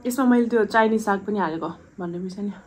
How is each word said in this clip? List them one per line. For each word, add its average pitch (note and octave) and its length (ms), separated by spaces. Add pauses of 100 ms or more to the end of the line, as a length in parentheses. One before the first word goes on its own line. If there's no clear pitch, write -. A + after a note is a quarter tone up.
यसमा B3+ 200
मैले A#3+ 220
त्यो A3+ 180
चाइनिज A3 380
साग G3 220
पनि G#3 140
हालेको D#3+ 300 (280)
भन्ने F3 220
बिर्सेँ F#3 260
नि। G3+ 80 (140)